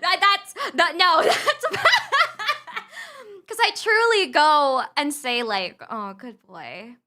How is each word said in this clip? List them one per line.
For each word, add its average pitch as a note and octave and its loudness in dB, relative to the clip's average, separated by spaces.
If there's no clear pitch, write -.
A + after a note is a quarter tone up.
That, F4+ 0
that's, G4+ 0
that, D#4+ 2
no, F4 4
<laughs> - 2
that's, - 0
<laughs> C#5 -2
cause A4 -10
I G#4 4
truly A4 2
go D4 4
and D4 -2
say, B3 -4
like, G3 -4
Oh, G3+ -8
good A3+ -18
boy. F3+ -18